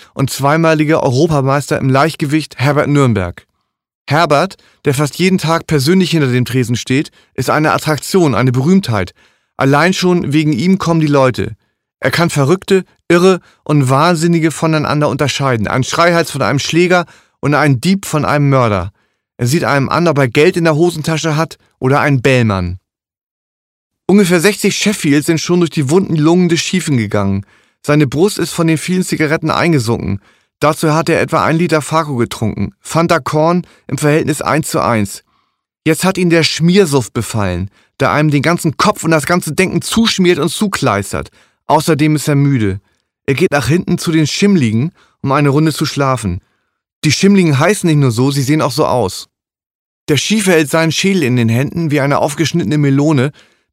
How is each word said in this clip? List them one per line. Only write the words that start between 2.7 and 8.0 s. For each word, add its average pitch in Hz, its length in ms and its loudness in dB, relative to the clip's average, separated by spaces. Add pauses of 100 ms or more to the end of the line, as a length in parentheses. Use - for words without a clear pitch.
Nürnberg. 120 580 0 (640)
Herbert, 156 480 0 (280)
der 143 100 0
fast 147 240 -2
jeden 185 180 2
Tag 160 300 -2
persönlich 165 420 2
hinter 147 220 0
dem 123 140 0
Tresen 123 320 -2
steht, 131 340 -4 (240)
ist - 160 -4
eine 143 220 2
Attraktion, 156 600 0